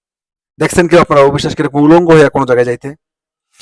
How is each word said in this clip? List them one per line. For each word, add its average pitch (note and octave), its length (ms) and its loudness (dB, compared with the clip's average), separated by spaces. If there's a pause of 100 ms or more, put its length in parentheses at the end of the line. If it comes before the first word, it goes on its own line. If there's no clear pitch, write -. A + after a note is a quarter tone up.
(600)
দেখছেন E3 280 -2
কি E3+ 100 2
আপনারা D3+ 240 2
অবিশ্বাস C#3+ 340 -2
কিরকম C#3+ 260 -4
উলঙ্গ E3 300 2
হয়ে D#3 180 4
কোনো C3+ 160 -4
জায়গায় B2 200 -2
যাইতে? B2 300 -10 (680)